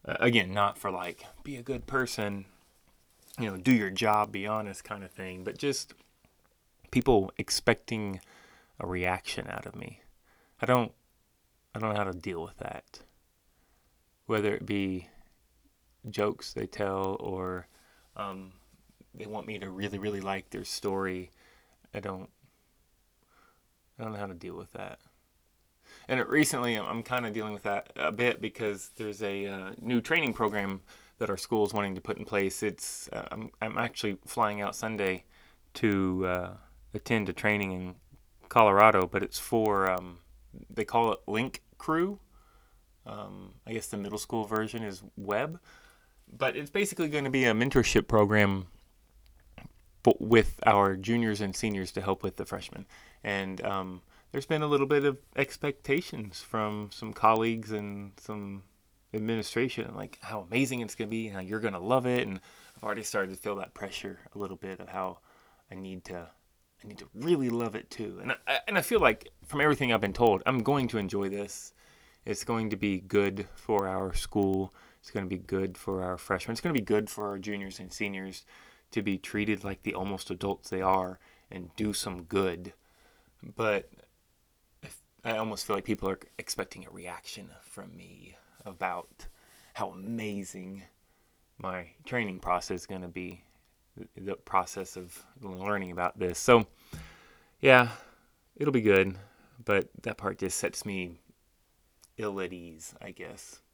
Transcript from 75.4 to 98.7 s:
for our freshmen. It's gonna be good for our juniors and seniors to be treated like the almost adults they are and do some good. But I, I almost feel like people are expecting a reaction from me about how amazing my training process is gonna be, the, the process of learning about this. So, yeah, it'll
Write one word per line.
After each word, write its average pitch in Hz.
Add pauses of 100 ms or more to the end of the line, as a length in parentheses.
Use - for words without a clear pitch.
for 95
our 90
freshmen. -
It's 160
gonna 170
be 123
good 208
for 208
our 196
juniors 98
and 92
seniors 95 (460)
to 113
be 98
treated 104
like 98
the 107
almost 95
adults -
they 92
are 92 (320)
and 87
do 104
some 90
good. 92 (840)
But 104 (920)
I, - (440)
I 110
almost 110
feel 101
like -
people 98
are 95 (200)
expecting -
a -
reaction 90 (100)
from 95
me 92 (280)
about 90 (480)
how 95
amazing 98 (760)
my 92 (180)
training 107
process 90
is -
gonna 92
be, 90 (520)
the, -
the 95
process -
of 90 (200)
learning 95
about 87
this. 90
So, 117 (920)
yeah, 127 (680)
it'll 147